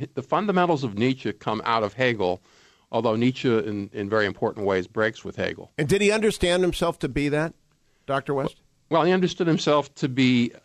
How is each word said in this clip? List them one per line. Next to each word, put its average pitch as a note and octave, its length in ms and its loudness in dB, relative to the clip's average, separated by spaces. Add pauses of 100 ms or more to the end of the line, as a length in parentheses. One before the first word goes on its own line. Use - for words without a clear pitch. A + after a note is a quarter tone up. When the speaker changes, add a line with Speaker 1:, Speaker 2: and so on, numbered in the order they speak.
(140)
Speaker 1:
the C3 80 -6
fundamentals F3 640 0
of G#2 160 -4
Nietzsche B2+ 340 0
come G#2+ 320 -6
out A2+ 160 2
of G#2 120 -2
Hegel, G#2 500 0 (480)
although A#2 240 0
Nietzsche, B2+ 340 0
in, G#2 420 -2
in G#2 160 -6
very G#2 200 2
important G2+ 400 -4
ways, F#2 180 0
breaks A2 400 -4
with F#2 100 -10
Hegel. F2+ 440 -6
Speaker 2:
And D3 100 -2
did G3 100 2
he G3+ 120 4
understand F#3 500 0
himself F3 380 0
to D3+ 100 -4
be C#3+ 200 -2
that, D#3 260 -2 (500)
Doctor C3+ 300 -4
West? - 260 -4 (300)
Speaker 1:
Well, D#3 120 4
he F3+ 80 4
understood F3+ 360 0
himself D3 480 2
to D3+ 120 -4
be B2+ 440 2 (140)